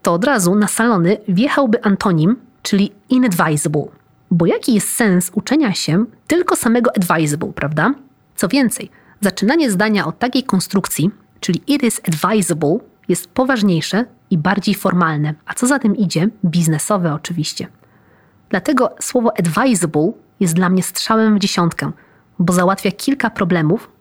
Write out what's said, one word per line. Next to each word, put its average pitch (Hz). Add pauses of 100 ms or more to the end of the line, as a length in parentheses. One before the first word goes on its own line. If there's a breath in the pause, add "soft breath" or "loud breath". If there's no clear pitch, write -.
to 180
od 175
razu 202
na 208
salony 208 (100)
wjechałby 233
antonim, 190 (280)
czyli 202 (180)
inadvisable. 160 (460)
Bo 170
jaki 277
jest 202
sens 185
uczenia 254
się 175 (220)
tylko 339
samego 240
advisable, 165
prawda? 151 (420)
Co -
więcej, 247 (320 soft breath)
zaczynanie 226
zdania 202
od -
takiej 247
konstrukcji, 185 (280)
czyli -
„it 285
is 226
advisable”, 175 (280)
jest 175
poważniejsze 214 (240)
i 190
bardziej 185
formalne, 160 (120)
a -
co -
za 269
tym 208
idzie, 185 (160)
biznesowe 165
oczywiście. - (800 soft breath)
Dlatego 254
słowo 233
advisable 170 (280)
jest 170
dla 180
mnie 185
strzałem 220
w 202
dziesiątkę, 175 (480 soft breath)
bo 180
załatwia 185
kilka 269
problemów 175